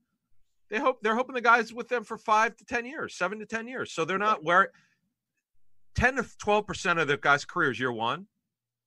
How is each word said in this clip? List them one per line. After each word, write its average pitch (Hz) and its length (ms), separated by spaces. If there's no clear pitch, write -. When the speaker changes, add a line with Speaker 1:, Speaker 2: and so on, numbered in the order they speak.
Speaker 1:
They 208 80
hope, 262 240
they're 220 140
hoping 254 180
the 247 80
guy's 226 320
with 233 140
them 240 160
for 226 120
five 220 400
to - 80
ten 233 220
years, 269 280
seven 190 260
to 208 60
ten 226 220
years. 254 240
So 165 140
they're 185 120
not 208 200
Speaker 2:
Right. 156 60
Speaker 1:
wor-, 175 280
ten 262 220
to 233 80
twelve 208 280
percent 175 320
of 151 100
the 143 100
guy's 143 260
career 160 260
is 113 100
year 127 120
one. 123 340